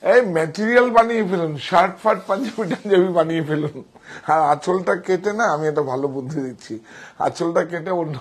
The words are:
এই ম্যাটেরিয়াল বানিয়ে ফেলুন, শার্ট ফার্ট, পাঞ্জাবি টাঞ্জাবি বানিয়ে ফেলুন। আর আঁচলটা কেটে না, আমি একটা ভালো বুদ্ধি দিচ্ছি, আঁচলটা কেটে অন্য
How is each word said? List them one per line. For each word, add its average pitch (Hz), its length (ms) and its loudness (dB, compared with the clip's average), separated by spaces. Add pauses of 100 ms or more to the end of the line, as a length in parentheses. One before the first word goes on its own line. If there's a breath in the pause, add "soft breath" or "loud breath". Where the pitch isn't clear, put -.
এই 226 200 6
ম্যাটেরিয়াল 214 680 2
বানিয়ে 226 320 4
ফেলুন, 165 340 -2
শার্ট 185 400 2
ফার্ট, 214 300 0
পাঞ্জাবি 220 480 -2
টাঞ্জাবি 185 380 2
বানিয়ে 165 280 2
ফেলুন। 147 420 -4 (440 loud breath)
আর 156 120 2
আঁচলটা 180 560 0
কেটে 190 380 -2
না, 226 100 -2
আমি 156 240 0
একটা 151 160 0
ভালো 135 240 -2
বুদ্ধি 135 340 -6
দিচ্ছি, 113 380 -10 (400 loud breath)
আঁচলটা 170 460 -2
কেটে 170 260 -8
অন্য 156 300 -4